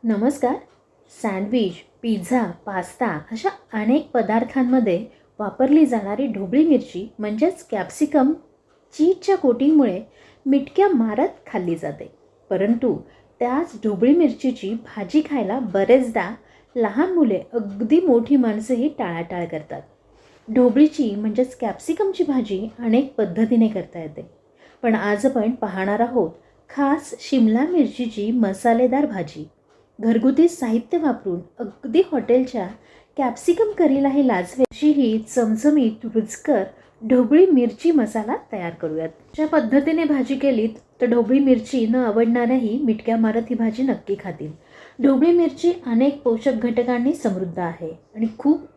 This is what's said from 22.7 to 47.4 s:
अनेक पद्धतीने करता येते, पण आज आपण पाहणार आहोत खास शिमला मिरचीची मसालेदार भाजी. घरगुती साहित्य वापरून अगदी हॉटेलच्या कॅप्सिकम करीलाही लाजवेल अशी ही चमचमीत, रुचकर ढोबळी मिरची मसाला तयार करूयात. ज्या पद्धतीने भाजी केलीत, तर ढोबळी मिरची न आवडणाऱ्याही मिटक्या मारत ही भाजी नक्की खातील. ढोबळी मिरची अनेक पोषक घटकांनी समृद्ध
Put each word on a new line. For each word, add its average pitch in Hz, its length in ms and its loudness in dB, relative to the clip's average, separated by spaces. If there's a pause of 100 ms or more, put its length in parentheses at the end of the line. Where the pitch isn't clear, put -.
अनेक 240 360 0
पद्धतीने 220 540 2
करता 185 320 -8
येते, 151 280 -14 (540)
पण 226 120 2
आज 208 320 -2
आपण 240 260 0
पाहणार 202 480 -4
आहोत 233 300 0 (400)
खास 277 500 -2
शिमला 233 480 2
मिरचीची 240 640 -2
मसालेदार 240 720 0
भाजी. 170 420 -8 (500)
घरगुती 247 500 2
साहित्य 233 500 -2
वापरून 233 400 -2 (200)
अगदी 240 440 -2
हॉटेलच्या 254 640 0 (500)
कॅप्सिकम 339 640 0
करीलाही 277 480 2
लाजवेल 208 380 0
अशी - 240 0
ही 254 320 2
चमचमीत, 226 840 0
रुचकर 220 560 -2 (400)
ढोबळी 247 440 6
मिरची 254 440 2
मसाला 233 460 0 (160)
तयार 175 200 -8
करूयात. 160 360 -6 (280)
ज्या 311 120 -2
पद्धतीने 302 560 2
भाजी 277 300 0
केलीत, 233 420 0 (240)
तर 247 60 0
ढोबळी 240 320 2
मिरची 254 480 2
न 220 100 0
आवडणाऱ्याही 233 840 0
मिटक्या 226 360 -2
मारत 226 340 0
ही 247 40 -4
भाजी 226 280 -2
नक्की 226 380 -4
खातील. 156 320 -12 (460)
ढोबळी 277 340 4
मिरची 339 400 2 (140)
अनेक 262 360 2
पोषक 233 320 0
घटकांनी 240 600 -2
समृद्ध 185 460 -4